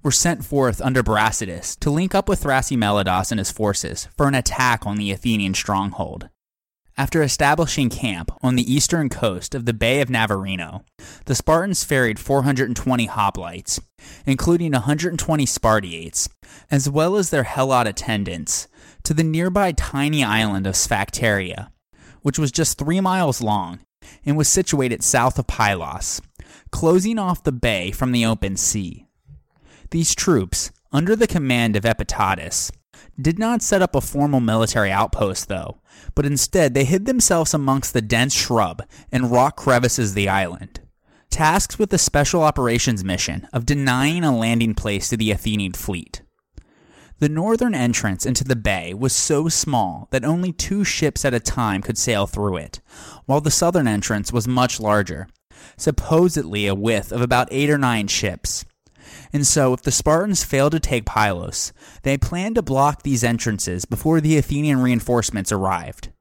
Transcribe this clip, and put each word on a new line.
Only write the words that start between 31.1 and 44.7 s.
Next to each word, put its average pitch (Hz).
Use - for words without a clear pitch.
the 226
command 120
of 101
Epitatus, 95
did 160
not 226
set 190
up 175
a 135
formal 143
military 113
outpost, 98
though, 85
but 147
instead 143
they 139
hid 190
themselves 214
amongst 135
the 127
dense 117
shrub 107
and 127
rock 123
crevices 120
of 95
the 101
island, 95
tasked 160
with 214
the 185
special 147
operations 120
mission 90
of 117
denying 143
a 139
landing 113